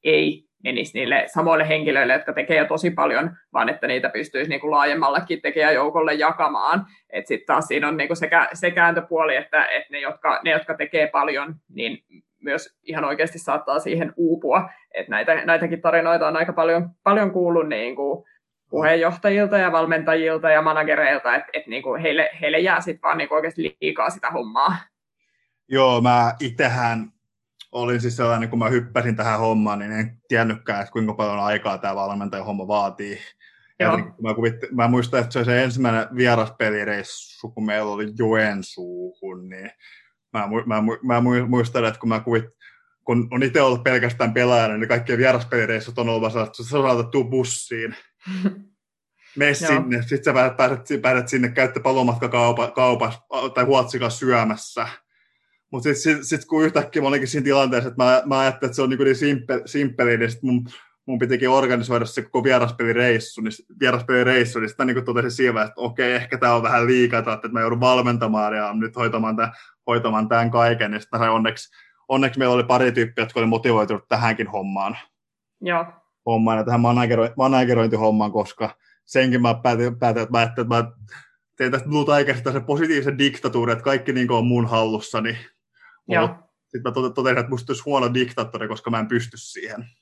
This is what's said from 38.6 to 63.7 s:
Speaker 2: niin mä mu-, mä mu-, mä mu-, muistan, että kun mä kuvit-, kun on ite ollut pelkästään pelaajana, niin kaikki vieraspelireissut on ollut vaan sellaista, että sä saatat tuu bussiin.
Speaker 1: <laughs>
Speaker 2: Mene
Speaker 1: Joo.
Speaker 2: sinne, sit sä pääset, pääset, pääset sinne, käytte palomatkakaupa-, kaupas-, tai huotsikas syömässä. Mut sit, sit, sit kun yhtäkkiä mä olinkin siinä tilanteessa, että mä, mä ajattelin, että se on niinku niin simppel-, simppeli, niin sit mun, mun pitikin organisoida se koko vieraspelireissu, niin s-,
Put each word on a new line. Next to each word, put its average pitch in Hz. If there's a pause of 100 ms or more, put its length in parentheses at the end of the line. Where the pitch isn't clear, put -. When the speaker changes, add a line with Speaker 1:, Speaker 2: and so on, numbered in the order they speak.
Speaker 2:
niin 92 (640)
mä 104
mu-, 113
mä 107
mu-, 110
mä 123
mu-, 123
muistan, 120
että 110
kun 113
mä 110
kuvit-, 117 (480)
kun 120
on 127
ite 139
ollut 123
pelkästään 120
pelaajana, 117
niin 110
kaikki 120
vieraspelireissut 120
on 117
ollut 113
vaan 110
sellaista, 113
että 117
sä -
saatat 127
tuu 135
bussiin. 120 (480)
Speaker 1:
<laughs> - (600)
Speaker 2:
Mene 143
Speaker 1:
Joo. 143 (140)
Speaker 2:
sinne, 127
sit 139
sä 151
pääset, 127
pääset, 127
pääset 127
sinne, 123
käytte 127
palomatkakaupa-, 120
kaupas-, 127
tai 127
huotsikas 123
syömässä. 117 (840)
Mut 123
sit, 143
sit, 151
sit 151
kun 156
yhtäkkiä 156
mä 135
olinkin 135
siinä 131
tilanteessa, 131
että 123
mä, 127
mä 135
ajattelin, 135
että 120
se 139
on 131
niinku 131
niin 131
simppel-, 131
simppeli, 123
niin 117
sit 120
mun, 123 (420)
mun 127
pitikin 127
organisoida 127
se 120
koko 120
vieraspelireissu, 120
niin 110
s-, - (140)